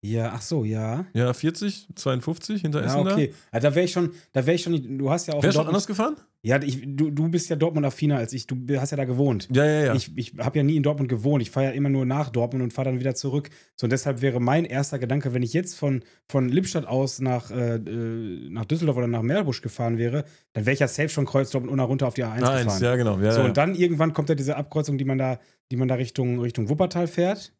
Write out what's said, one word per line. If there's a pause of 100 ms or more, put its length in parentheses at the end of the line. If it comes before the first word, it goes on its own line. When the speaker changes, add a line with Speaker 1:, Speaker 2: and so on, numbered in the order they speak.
Speaker 1:
Ja,
ach
so,
ja.
Speaker 2:
Ja,
vierzig,
zweiundfünfzig
hinter
Speaker 1:
Ja,
Speaker 2:
Essen
da.
Speaker 1:
okay. (200)
Ja,
da
wär
ich
schon, (220)
da
wär
ich
schon,
du
hast
ja
auch
in
Speaker 2:
Wärst
du
Speaker 1:
Dortmund
Speaker 2:
anders
gefahren? (280)
Speaker 1:
Ja,
ich,
du,
du
bist
ja
Dortmund-affiner
als
ich.
Du (240)
hast
ja
da
gewohnt.
Speaker 2:
Ja,
ja,
ja.
Speaker 1:
Ich,
ich
hab
ja
nie
in
Dortmund
gewohnt.
Ich
fahr
ja
immer
nur
nach
Dortmund
und
fahr
dann
wieder
zurück. (260)
So,
und
deshalb
wäre
mein
erster
Gedanke,
wenn
ich
jetzt
von, (260)
von
Lippstadt
aus
nach,
äh,
äh,
nach
Düsseldorf
oder
nach
Meerbusch
gefahren
wäre, (280)
dann
wär
ich
ja
safe
schon
Kreuz
Dortmund-Unna
runter
auf
die
A
eins
Speaker 2:
A
eins,
Speaker 1:
gefahren.
Speaker 2:
ja,
genau.
Ja,
Speaker 1:
So,
Speaker 2:
ja.
Speaker 1:
und
dann
irgendwann
kommt
ja
diese
Abkreuzung,
die
man
da, (320)
die
man
da
Richtung,
Richtung
Wuppertal
fährt